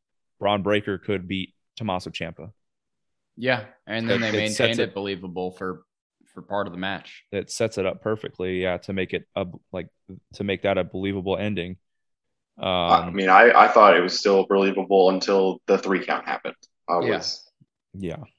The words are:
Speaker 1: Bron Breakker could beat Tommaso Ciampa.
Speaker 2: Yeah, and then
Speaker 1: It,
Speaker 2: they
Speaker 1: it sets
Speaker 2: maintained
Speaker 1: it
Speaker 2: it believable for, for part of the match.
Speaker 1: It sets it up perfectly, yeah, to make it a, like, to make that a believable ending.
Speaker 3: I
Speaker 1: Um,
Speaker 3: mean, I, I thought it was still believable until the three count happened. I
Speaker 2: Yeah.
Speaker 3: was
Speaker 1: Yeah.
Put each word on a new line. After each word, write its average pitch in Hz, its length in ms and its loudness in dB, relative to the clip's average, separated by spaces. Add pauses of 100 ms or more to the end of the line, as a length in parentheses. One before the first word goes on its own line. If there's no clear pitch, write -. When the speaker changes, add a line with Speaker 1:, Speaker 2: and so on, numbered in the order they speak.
(400)
Speaker 1:
Bron 101 240 0
Breakker 101 340 -2
could 95 300 -6
beat 95 260 -6 (220)
Tommaso 95 340 -6
Ciampa. 82 400 -12 (840)
Speaker 2:
Yeah, 120 300 -2 (200)
and 113 240 -4
then 107 140 0
Speaker 1:
It, 110 80 -2
Speaker 2:
they 107 140 0
Speaker 1:
it - 20 -4
sets 107 120 -4
Speaker 2:
maintained 117 200 2
Speaker 1:
it 98 80 -2
Speaker 2:
it 92 80 -16
believable 92 560 -6
for, - 320 -10 (500)
for 90 80 -18
part 101 240 -4
of 90 60 -12
the 90 80 -12
match. 95 500 -10
Speaker 1:
It 98 220 -6
sets - 260 -2
it 95 80 -2
up - 160 -4
perfectly, 92 600 -4
yeah, 90 160 0
to - 140 -10
make 95 220 -4
it 87 220 -8
a, 98 100 -2 (240)
like, 90 160 -10 (480)
to - 80 -8
make 98 200 -2
that 98 140 0
a 92 60 2
believable 95 540 -4
ending. 92 400 -6 (800)
Speaker 3:
I 90 480 2
Speaker 1:
Um, 87 80 -8
Speaker 3:
mean, 95 140 0
I, 110 240 8
I - 160 8
thought 104 280 8
it 85 40 4
was 92 180 -2
still 98 300 4
believable 98 640 2
until 95 560 0
the 98 120 4
three 92 260 -2
count 73 220 -4
happened. - 300 -8 (320)
I 87 140 0
Speaker 2:
Yeah. 104 160 -2
Speaker 3:
was - 300 -10 (460)
Speaker 1:
Yeah. 92 300 -10 (140)